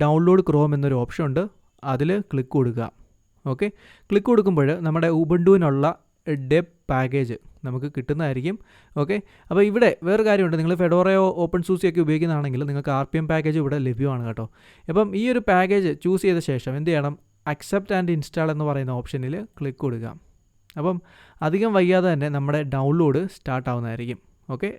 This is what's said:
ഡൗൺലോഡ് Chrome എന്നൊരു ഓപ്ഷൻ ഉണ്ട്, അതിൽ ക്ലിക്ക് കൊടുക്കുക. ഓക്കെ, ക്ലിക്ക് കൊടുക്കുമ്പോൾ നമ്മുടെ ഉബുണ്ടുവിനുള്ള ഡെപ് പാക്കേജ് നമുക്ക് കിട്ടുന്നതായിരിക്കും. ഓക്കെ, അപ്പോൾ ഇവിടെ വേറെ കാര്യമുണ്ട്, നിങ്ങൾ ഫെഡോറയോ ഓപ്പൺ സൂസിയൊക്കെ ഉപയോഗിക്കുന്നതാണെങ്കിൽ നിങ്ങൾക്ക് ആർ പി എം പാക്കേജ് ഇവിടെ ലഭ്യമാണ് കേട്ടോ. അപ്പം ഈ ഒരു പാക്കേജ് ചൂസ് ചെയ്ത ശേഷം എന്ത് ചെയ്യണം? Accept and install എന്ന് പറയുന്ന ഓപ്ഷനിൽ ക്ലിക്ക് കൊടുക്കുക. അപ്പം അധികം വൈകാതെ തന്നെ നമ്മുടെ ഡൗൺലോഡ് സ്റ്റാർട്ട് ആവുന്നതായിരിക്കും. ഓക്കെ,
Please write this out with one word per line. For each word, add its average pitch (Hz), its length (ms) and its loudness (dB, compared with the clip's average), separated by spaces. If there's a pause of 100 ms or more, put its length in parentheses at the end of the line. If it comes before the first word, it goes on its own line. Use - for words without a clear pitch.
ഡൗൺലോഡ് 170 460 4
Chrome 147 280 2
എന്നൊരു 139 260 0
ഓപ്ഷൻ - 260 -6
ഉണ്ട്, 151 140 -2 (500)
അതിൽ 147 180 0 (200)
ക്ലിക്ക് 131 260 -4
കൊടുക്കുക. 117 300 0 (680)
ഓക്കെ, 202 140 -4 (420)
ക്ലിക്ക് 202 220 2
കൊടുക്കുമ്പോൾ 180 380 4 (180)
നമ്മുടെ 165 240 2 (100)
ഉബുണ്ടുവിനുള്ള 170 640 4 (680)
ഡെപ് 170 200 2 (200)
പാക്കേജ് 127 440 -2 (300)
നമുക്ക് 127 300 -6
കിട്ടുന്നതായിരിക്കും. 143 600 -4 (460)
ഓക്കെ, 175 140 -2 (340)
അപ്പോൾ 185 200 4
ഇവിടെ 220 200 4 (180)
വേറെ 214 200 2
കാര്യമുണ്ട്, 185 320 2
നിങ്ങൾ 165 220 0
ഫെഡോറയോ 180 420 4 (200)
ഓപ്പൺ 170 240 -2
സൂസിയൊക്കെ 175 380 0
ഉപയോഗിക്കുന്നതാണെങ്കിൽ 151 640 0
നിങ്ങൾക്ക് 143 280 -4
ആർ 139 140 -2
പി 165 100 -2
എം 156 100 -6
പാക്കേജ് 156 320 0
ഇവിടെ 139 140 -2 (100)
ലഭ്യമാണ് 127 400 -2
കേട്ടോ. 113 180 -6 (460)
അപ്പം 208 160 2 (120)
ഈ 220 40 -2 (100)
ഒരു 240 80 0 (100)
പാക്കേജ് 185 400 2 (120)
ചൂസ് 185 240 0
ചെയ്ത 170 140 2 (100)
ശേഷം 127 280 -4
എന്ത് 165 120 0
ചെയ്യണം? 143 240 0 (360)
Accept 196 460 -4
and 180 160 -2
install 160 400 -4
എന്ന് 151 160 -4
പറയുന്ന 139 300 -4
ഓപ്ഷനിൽ 127 340 -8 (240)
ക്ലിക്ക് 135 260 -8
കൊടുക്കുക. 117 280 -6 (680)
അപ്പം 180 180 -2 (500)
അധികം 202 300 0
വൈകാതെ 185 360 4
തന്നെ 147 220 -2
നമ്മുടെ 143 240 -2 (160)
ഡൗൺലോഡ് 143 440 2 (160)
സ്റ്റാർട്ട് 131 360 -6
ആവുന്നതായിരിക്കും. 120 480 -8 (340)
ഓക്കെ, 196 260 -6